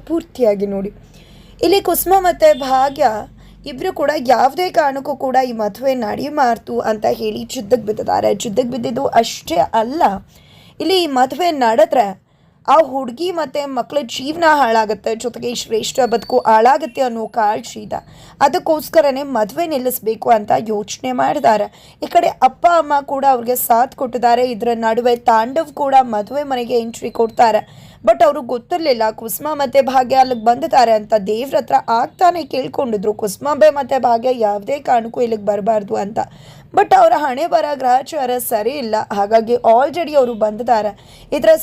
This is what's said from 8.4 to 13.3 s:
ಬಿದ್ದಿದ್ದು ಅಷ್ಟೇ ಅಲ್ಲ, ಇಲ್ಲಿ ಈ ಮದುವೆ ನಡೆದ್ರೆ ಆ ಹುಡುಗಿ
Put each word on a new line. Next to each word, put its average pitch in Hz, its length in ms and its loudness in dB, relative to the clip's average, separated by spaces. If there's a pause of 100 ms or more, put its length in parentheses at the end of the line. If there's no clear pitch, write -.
ಬಿದ್ದಿದ್ದು 254 360 -4
ಅಷ್ಟೇ - 500 -2
ಅಲ್ಲ, 247 480 0 (760)
ಇಲ್ಲಿ 349 240 0
ಈ 320 40 -2
ಮದುವೆ 269 440 0
ನಡೆದ್ರೆ 240 720 0 (420)
ಆ 269 160 4
ಹುಡುಗಿ 269 480 -6